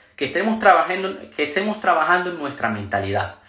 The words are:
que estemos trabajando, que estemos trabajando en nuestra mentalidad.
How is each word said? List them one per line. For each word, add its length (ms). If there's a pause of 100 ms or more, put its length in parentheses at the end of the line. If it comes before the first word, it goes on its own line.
(160)
que 100
estemos 340
trabajando, 720
que 120
estemos 380
trabajando 480
en 100
nuestra 300
mentalidad. 800